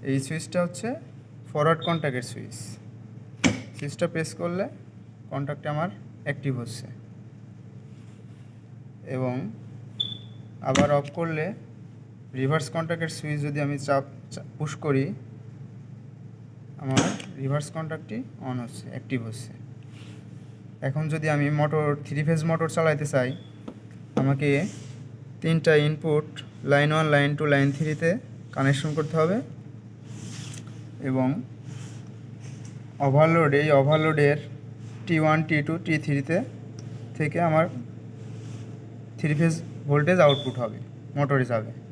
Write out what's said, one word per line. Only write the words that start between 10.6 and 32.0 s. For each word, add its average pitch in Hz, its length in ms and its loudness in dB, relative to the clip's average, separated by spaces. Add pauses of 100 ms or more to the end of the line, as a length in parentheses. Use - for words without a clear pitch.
আবার 143 180 4 (100)
অফ 143 80 -2 (120)
করলে 160 260 -2 (960)
রিভার্স 156 340 2
কন্ট্যাক্টের 165 420 -2
সুইচ 151 300 -4
যদি 147 200 -2
আমি 143 100 -2 (100)
চাপ, 139 180 2 (300)
চা-, - 140 -10 (100)
পুশ 151 140 -4 (120)
করি, 139 200 4 (1800)
আমার 135 200 4 (400)
রিভার্স 147 340 0
কন্ট্যাক্টটি 160 420 -6 (300)
on 127 140 -4
হচ্ছে, - 220 -12 (100)
অ্যাক্টিভ 123 240 -4 (100)
হচ্ছে। - 240 -10 (1400)
এখন 151 240 0
যদি 160 220 0
আমি 143 120 4 (140)
মোটর, 151 260 4 (200)
থ্রি 151 220 -2
ফেজ 160 120 4 (100)
মোটর 160 260 2
চালাইতে 156 380 4
চাই, 127 160 4 (880)
আমাকে 139 280 4 (960)
তিনটা 160 300 6 (160)
ইনপুট 151 400 2 (440)
লাইন 147 220 6
ওয়ান, 156 200 4
লাইন 143 240 6
টু, 151 60 0 (100)
লাইন 139 220 6
থ্রিতে 156 340 2 (460)
কানেকশন 139 420 4
করতে 151 220 0
হবে, 175 160 6 (1700)
এবং 131 200 4 (1800)